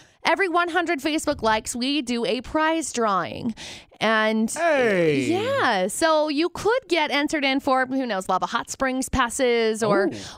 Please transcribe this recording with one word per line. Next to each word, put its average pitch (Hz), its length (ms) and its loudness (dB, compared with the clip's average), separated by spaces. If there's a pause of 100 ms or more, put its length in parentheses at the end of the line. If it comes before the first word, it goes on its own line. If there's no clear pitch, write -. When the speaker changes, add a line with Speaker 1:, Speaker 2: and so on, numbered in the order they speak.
(260)
Speaker 1:
every 349 220 2
one 349 200 2
hundred 339 320 0
Facebook 302 420 -2
likes, 220 320 0
we 269 280 -2
do 233 240 -2
a 226 140 -2
prize 311 520 -2
drawing. 208 600 -2 (460)
And 220 500 2
Speaker 2:
Hey. 240 800 2
Speaker 1:
yeah, 359 560 0
so 311 420 2
you 311 220 0
could 480 380 0
get 311 240 0
entered 294 320 0
in 269 160 2
for, 262 260 2
who 262 200 -2
knows, 190 220 -4
Lava 180 180 0
Hot - 220 -4
Springs 262 400 -2
passes 233 720 2
or 202 260 2
Speaker 2:
Ooh. 117 80 -4 (220)